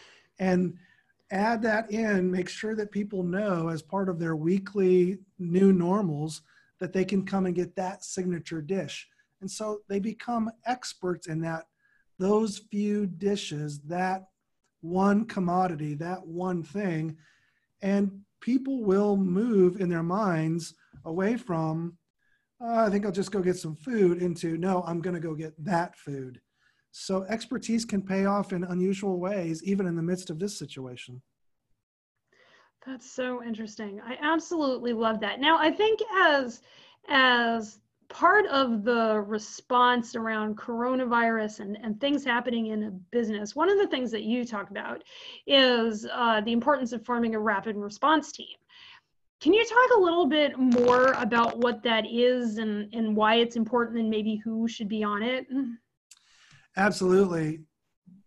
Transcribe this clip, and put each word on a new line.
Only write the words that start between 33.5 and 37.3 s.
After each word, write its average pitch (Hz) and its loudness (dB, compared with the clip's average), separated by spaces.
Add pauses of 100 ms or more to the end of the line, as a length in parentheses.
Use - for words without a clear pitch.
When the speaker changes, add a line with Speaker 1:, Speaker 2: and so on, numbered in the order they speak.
Speaker 2:
I 233 -12
absolutely 294 0
love 220 0
that. 208 -4
Now, 302 4
I 302 4
think 427 2 (120)
as, 294 4 (480)
as 240 2 (300)